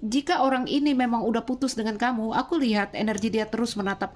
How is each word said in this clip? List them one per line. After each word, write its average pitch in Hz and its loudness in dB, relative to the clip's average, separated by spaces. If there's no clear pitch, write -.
jika 262 0
orang 269 2
ini 285 2
memang 240 2
udah 226 0
putus 254 -2
dengan 220 -2
kamu, 226 -2
aku 302 0
lihat 214 2
energi 214 -2
dia 214 0
terus 226 -2
menatap 196 -2